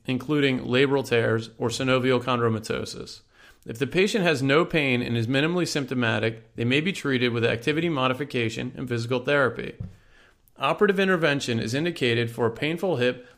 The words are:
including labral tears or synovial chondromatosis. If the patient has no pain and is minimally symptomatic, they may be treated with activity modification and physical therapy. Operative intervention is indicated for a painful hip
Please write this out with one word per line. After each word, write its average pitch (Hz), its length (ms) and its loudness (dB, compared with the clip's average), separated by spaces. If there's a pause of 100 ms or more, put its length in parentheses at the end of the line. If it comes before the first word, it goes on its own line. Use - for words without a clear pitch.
including 135 540 0
labral 131 460 2
tears 113 520 0
or 123 100 -2
synovial 127 540 2
chondromatosis. - 960 -2 (460)
If 113 120 -10
the 139 80 0
patient 190 380 0
has 151 180 2
no 139 220 4
pain 139 380 0
and - 120 -4
is 117 120 0
minimally 160 420 0
symptomatic, 117 880 -2
they 117 80 -2
may 127 160 4
be 180 120 -2
treated 127 420 0
with 117 100 0
activity 147 460 0
modification 127 840 -2
and 131 140 -8
physical 120 300 -2
therapy. 131 560 0 (840)
Operative 180 400 2
intervention 156 640 2
is 117 140 -4
indicated 127 560 0
for 120 160 -2
a 113 40 2
painful 165 460 -2
hip 123 420 -2